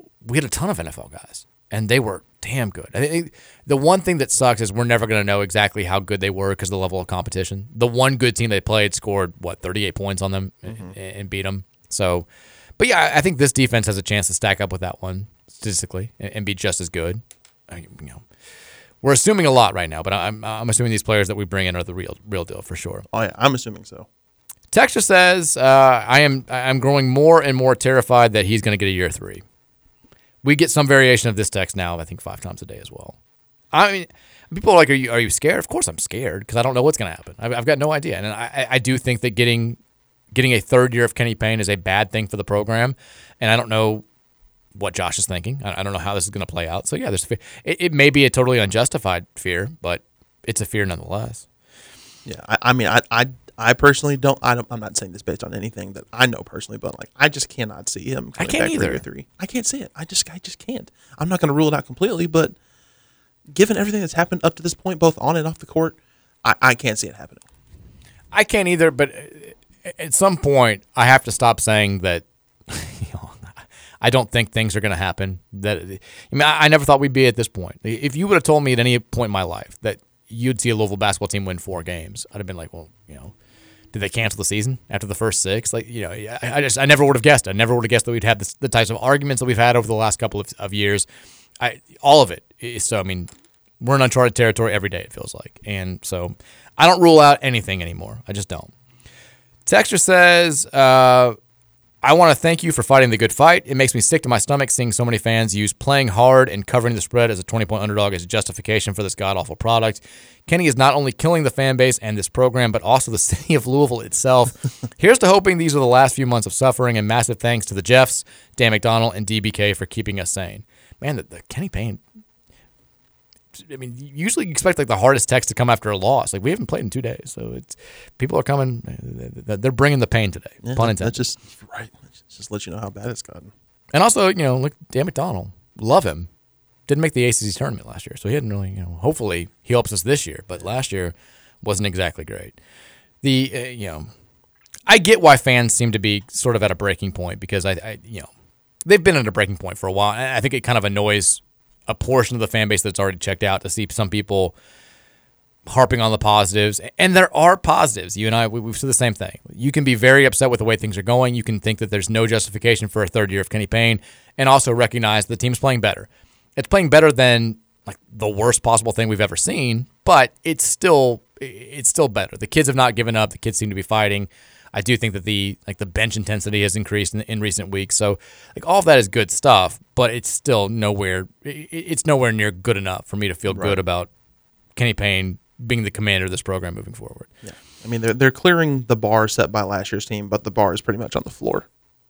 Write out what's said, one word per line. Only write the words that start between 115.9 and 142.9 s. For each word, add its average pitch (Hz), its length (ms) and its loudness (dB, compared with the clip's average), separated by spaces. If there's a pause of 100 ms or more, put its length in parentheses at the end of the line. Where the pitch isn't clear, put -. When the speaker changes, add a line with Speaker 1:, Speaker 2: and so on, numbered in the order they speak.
Speaker 1:
few 135 120 -2
months 120 200 0
of 95 60 -8
suffering, 127 460 0
and 104 100 -2
massive 113 320 0
thanks 117 260 -2
to - 80 -10
the 95 80 -4
Jeffs, 127 420 4 (320)
Dan 117 160 4
McDonald, 113 440 2
and 104 100 -6
D 110 140 -2
B 104 100 -2
K 104 220 0
for 92 140 -6
keeping 98 340 -8
us 85 100 -6
sane." 101 340 -8 (340)
Man, 143 180 -6
the, 87 80 -10
the 85 260 -20
Kenny - 180 -8
Payne, 107 300 -8 (1700)
I 139 60 -16
mean, 123 220 -14
usually 156 480 -6
you 170 40 -10
expect, 175 280 0
like, 143 100 -2
the 113 80 0
hardest 120 320 4
text 127 220 0
to - 40 -8
come 123 140 0
after 110 220 0
a 101 80 -2
loss. 117 340 0
Like, 98 100 -8
we 117 60 -2
haven't 160 200 -4
played - 160 -4
in 104 60 -6
two 131 120 -8
days, - 320 -10
so - 200 -12
it's, - 220 -16 (400)
people 131 220 -2
are 131 40 0
coming. 131 400 -2 (640)
They're 110 260 -2
bringing 135 260 2
the 117 80 2
pain 107 240 0
today. - 200 -14 (120)
Speaker 2:
Yeah, 120 120 -8
Speaker 1:
Pun 117 120 2
Speaker 2:
that, 113 60 0
Speaker 1:
intended. 95 120 -4
Speaker 2:
that's 117 120 -4
just, - 220 -6 (320)
right. - 200 -16 (200)
Just, - 180 -20
just - 220 -20
let 104 140 -8
you 90 80 -14
know 92 60 -12
how 107 100 -10
bad 101 200 -12
it's 120 120 -10
gotten. - 320 -20 (400)
Speaker 1:
And 156 100 4
also, 208 260 4
you 196 80 0
know, 135 200 0
look, 135 160 -4 (180)
Dan 135 140 -2
McDonald, 131 480 -6 (260)
love 131 260 4
him. 85 240 -6 (580)
Didn't 143 160 0
make 156 100 0
the 123 120 0
A 123 80 2
C 107 180 -4
C 92 80 -10
tournament 131 280 -8
last - 200 -16
year, - 100 -18
so - 120 -10
he 117 60 -2
hadn't 127 160 -4
really, 98 200 -6
you 98 100 -10
know, 87 200 -10
hopefully 92 480 -4 (140)
he 120 120 -2
helps 120 180 0
us 92 100 -6
this 135 240 -2
year, - 220 -14
but 90 140 -14
last 117 300 -6
year 90 220 -4 (480)
wasn't 104 240 -2
exactly 90 380 -4
great. - 340 -16 (640)